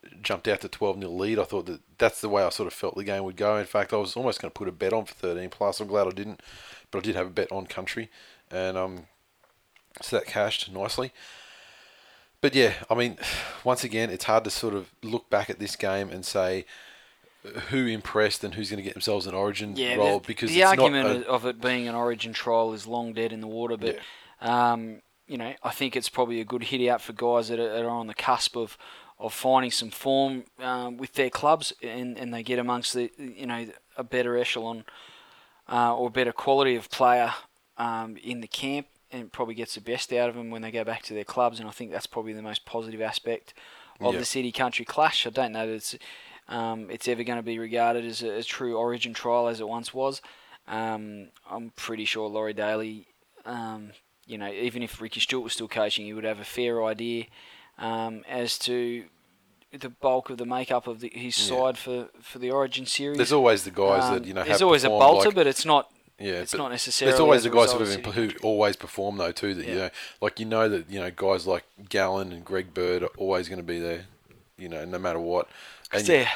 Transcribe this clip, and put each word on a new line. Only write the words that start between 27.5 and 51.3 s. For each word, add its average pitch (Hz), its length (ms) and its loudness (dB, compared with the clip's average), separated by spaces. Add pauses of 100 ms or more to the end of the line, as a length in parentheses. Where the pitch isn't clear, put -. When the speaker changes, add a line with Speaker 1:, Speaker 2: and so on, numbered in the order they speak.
Speaker 2:
that 117 100 -2
are, 117 80 0
that 113 160 -2
are 120 60 -2
on 117 160 -4
the 107 80 -10
cusp - 420 0
of, 113 220 -6 (400)
of 107 160 -6
finding 131 360 4
some 117 200 -4
form, 135 540 0 (160)
um, 123 360 -6
with 131 160 -10
their 131 160 2
clubs, 156 540 2
and, 123 360 -8
and 120 140 -8
they 117 100 -6
get 123 160 0
amongst 120 360 -2
the, 123 240 -2
you 127 260 -14
know, 120 220 -6 (320)
a 127 40 -6
better 120 360 -2
echelon, 117 440 -2 (880)
uh, 120 240 4
or 123 140 0
better 120 240 2
quality 135 420 4
of 113 160 -4
player, 123 440 6 (420)
um, 113 400 -4
in 120 240 -8
the 107 80 -12
camp, 139 380 -4 (260)
and 120 180 -12
probably 113 240 -4
gets 113 200 -8
the 107 80 -12
best 117 320 -4
out 120 160 2
of 117 60 -6
them 117 140 -10
when 113 120 -10
they 110 80 -10
go 113 140 -4
back 110 180 -6
to - 100 -12
their 107 120 -6
clubs. 120 360 0
And 110 80 -12
I 104 40 -14
think 113 180 -14
that's 90 160 -8
probably 110 260 -8
the 107 80 -10
most 107 240 -8
positive 113 380 -6
aspect 110 500 -6 (480)
of 120 140 2
Speaker 1:
Yeah. 120 60 -2
Speaker 2:
the 120 40 -2
City 123 280 -2
Country 127 340 -2
clash. - 400 2
I 117 40 -6
don't 117 220 0
know 113 140 -4
that 110 80 -4
it's, 110 220 -8 (520)
um, 113 420 -4
it's 113 160 -8
ever 120 160 0
gonna 117 200 -4
be 113 160 -6
regarded 117 480 2
as 113 160 -8
a, 110 160 -2
a 117 40 -4
true 120 360 -4
Origin 120 340 -2
trial 120 360 2
as 113 120 -4
it 107 80 -6
once 117 240 -8
was. 135 300 -2 (440)
Um, 107 640 -6 (200)